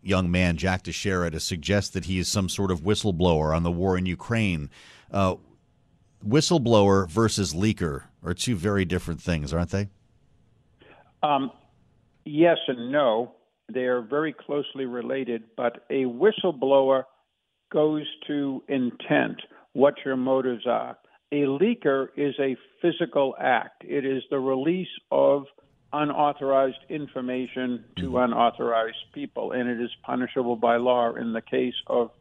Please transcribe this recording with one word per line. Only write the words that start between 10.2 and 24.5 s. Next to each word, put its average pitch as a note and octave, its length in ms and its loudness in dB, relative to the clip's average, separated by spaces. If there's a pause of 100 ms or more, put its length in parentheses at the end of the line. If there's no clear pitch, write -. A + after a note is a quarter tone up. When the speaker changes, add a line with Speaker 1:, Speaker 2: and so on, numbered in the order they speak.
Speaker 2:
Um, C#3 300 0 (720)
yes D#3+ 420 4
and B2 240 -6
no. B2 440 0 (340)
They B2+ 180 -4
are B2 140 0
very C#3+ 320 -4
closely C3+ 540 -8
related, A#2+ 560 -6 (140)
but A#2+ 340 -4
a C3+ 140 0
whistleblower C3+ 1000 2 (720)
goes D3+ 340 2 (220)
to C#3 400 -4
intent, B2+ 720 -2 (300)
what C#3 220 6 (100)
your C3+ 120 -2
motives B2+ 520 0
are. A#2+ 280 -2 (360)
A D3 100 0
leaker C#3+ 760 0
is C#3+ 220 -2
a C3+ 180 -2 (240)
physical C#3+ 600 0
act. - 440 -2
It C#3 200 -4
is C3 260 -2
the C#3+ 80 -2
release C3+ 480 0 (240)